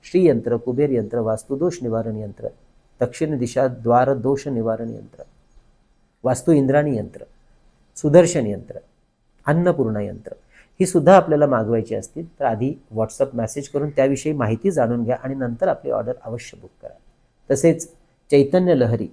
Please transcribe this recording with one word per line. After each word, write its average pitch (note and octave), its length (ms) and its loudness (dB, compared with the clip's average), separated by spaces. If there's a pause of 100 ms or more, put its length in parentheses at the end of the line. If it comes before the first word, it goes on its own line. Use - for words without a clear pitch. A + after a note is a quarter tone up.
श्री F3+ 220 0
यंत्र, A#2+ 300 0
कुबेर C3 340 -2
यंत्र, A2+ 280 -2
वास्तुदोष C3+ 640 -4
निवारण A2+ 340 -4
यंत्र, G#2+ 320 -12 (520)
दक्षिण D3 380 -4
दिशा B2+ 300 -2
द्वार A#2+ 460 2
दोष C3+ 340 -2
निवारण A2+ 420 -4
यंत्र, G#2+ 320 -18 (1000)
वास्तू B2+ 280 0
इंद्राणी C#3+ 440 2
यंत्र, - 280 -10 (720)
सुदर्शन D#3 500 4
यंत्र, - 320 -8 (680)
अन्नपूर्णा C#3+ 560 2
यंत्र, - 300 -10 (480)
ही F#3 60 4
सुद्धा E3 300 6
आपल्याला D3+ 300 4
मागवायची A2 480 0
असतील D3+ 320 -10 (140)
तर C#3 40 -4
आधी A#2 280 -2 (220)
WhatsApp A2 420 -2
मेसेज A#2 320 -6
करून D3 220 -4
त्याविषयी C#3 440 0
माहिती A#2 360 0
जाणून A#2+ 340 0
घ्या A#2+ 120 -2
आणि C3+ 180 -8
नंतर C3 340 -4
आपली D3 220 -4
ऑर्डर A2+ 220 -4 (100)
अवश्य A2+ 380 -12
बुक - 100 -20 (120)
करा. - 120 -18 (560)
तसेच D#3+ 380 2 (420)
चैतन्य D#3+ 440 4
लहरी A#2 380 0